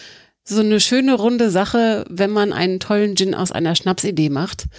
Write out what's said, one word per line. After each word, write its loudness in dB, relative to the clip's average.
so -4
eine 2
schöne, 2
runde 2
Sache, 0
wenn -2
man 2
einen -2
tollen 0
Gin 0
aus -2
einer 0
Schnapsidee 0
macht. -4